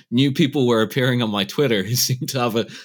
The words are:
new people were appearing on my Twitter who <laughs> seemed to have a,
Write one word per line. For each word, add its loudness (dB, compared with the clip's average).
new 2
people 0
were 4
appearing 0
on -2
my 0
Twitter 0
who -4
<laughs> 0
seemed -2
to -4
have 0
a, 0